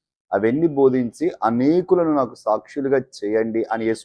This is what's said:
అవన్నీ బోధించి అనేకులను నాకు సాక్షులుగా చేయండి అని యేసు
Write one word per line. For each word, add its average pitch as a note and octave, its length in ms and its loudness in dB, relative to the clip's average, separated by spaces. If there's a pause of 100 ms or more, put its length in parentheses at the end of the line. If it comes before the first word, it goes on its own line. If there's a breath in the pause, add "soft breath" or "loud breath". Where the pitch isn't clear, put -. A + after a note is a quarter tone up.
(380)
అవన్నీ C#3 400 2
బోధించి C3 500 2 (220)
అనేకులను E3 680 2
నాకు A#2+ 260 -6
సాక్షులుగా C3 540 -2 (180)
చేయండి A2 440 -2 (120)
అని A2+ 160 -4
యేసు A2 140 -6